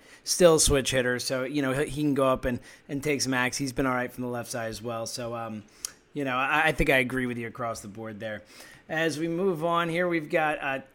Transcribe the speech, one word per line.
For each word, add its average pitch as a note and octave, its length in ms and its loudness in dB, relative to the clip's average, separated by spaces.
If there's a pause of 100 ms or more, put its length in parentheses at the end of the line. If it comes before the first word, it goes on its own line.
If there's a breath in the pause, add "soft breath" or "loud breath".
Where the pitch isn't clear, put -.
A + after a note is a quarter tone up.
(240 soft breath)
still E3 340 8
switch C#3+ 340 4
hitter. B2 280 2
So, B2+ 240 -4
you C#3+ 180 -2
know, C3 120 0
he, C#3+ 160 -2
he C3+ 120 -6
can D3 120 2
go C3+ 140 2
up C3 180 2
and, B2 140 -2 (280 loud breath)
and C#3 160 -6
take C#3+ 180 0
some C3 120 0
hacks. B2+ 240 0
He's C3+ 160 -4
been C#3 120 -2
all B2+ 100 0
right B2 160 -2
from B2+ 120 -10
the B2 60 -6
left A#2+ 220 -6
side A2+ 180 -6
as G#2 120 -10
well. A2+ 240 -6
So, A#2 280 -8
um, A2 300 -8 (500 loud breath)
you D3 100 -4
know, B2+ 140 -2
I, D3 300 2
I D#3 40 4
think C#3+ 180 2
I C#3 80 6
agree B2+ 280 0
with A#2+ 120 -4
you A#2 100 -6
across A2+ 340 -6
the G#2+ 80 -14
board A2 320 -12
there. G#2+ 220 -8 (440 loud breath)
As D#3+ 320 0
we E3 80 -2
move E3 380 0
on E3+ 240 2
here, F3 180 0
we've E3 220 -2
got, D#3 320 2
uh, C3+ 180 -2 (160)